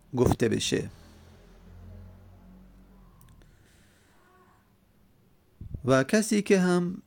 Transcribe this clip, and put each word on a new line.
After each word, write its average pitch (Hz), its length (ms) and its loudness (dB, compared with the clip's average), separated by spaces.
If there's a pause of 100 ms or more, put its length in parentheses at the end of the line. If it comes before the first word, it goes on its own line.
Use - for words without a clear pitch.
(160)
گفته 123 320 2
بشه. - 420 -4 (4000)
و 131 200 2
کسی 214 380 0
که 196 180 4
هم 180 460 0